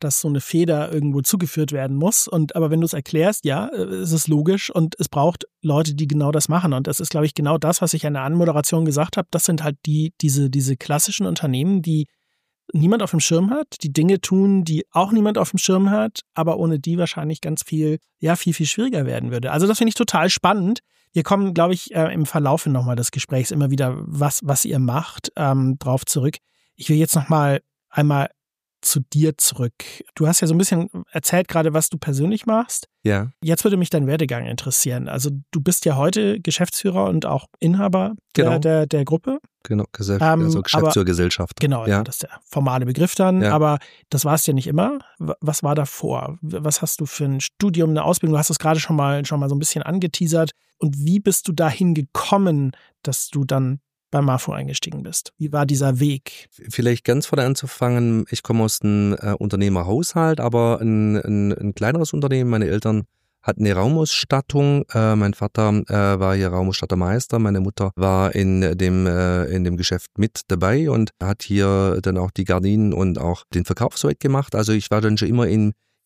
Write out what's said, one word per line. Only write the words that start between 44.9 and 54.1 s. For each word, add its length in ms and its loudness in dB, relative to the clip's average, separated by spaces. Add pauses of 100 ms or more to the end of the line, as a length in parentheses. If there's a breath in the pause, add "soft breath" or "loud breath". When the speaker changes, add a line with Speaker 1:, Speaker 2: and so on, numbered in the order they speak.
Speaker 1:
W-, 240 -6
was 200 -4
war 140 0
davor? 640 -4
W-, 200 -8
was 200 -2
hast 200 -6
du 40 -4
für 200 -6
ein 160 -2
Studium, 480 0
eine 160 0
Ausbildung? 300 0
Du 40 2
hast 100 0
es 100 -2
gerade 200 2
schon 160 -2
mal, 300 0
schon 160 -2
mal 80 -2
so 60 0
ein 40 0
bisschen 240 -4
angeteasert. 680 0 (260)
Und 200 -2
wie 220 2
bist 300 0
du 20 0
dahin 420 0
gekommen, 800 0 (320 soft breath)
dass 240 -6
du 160 -4
dann 380 -2 (300)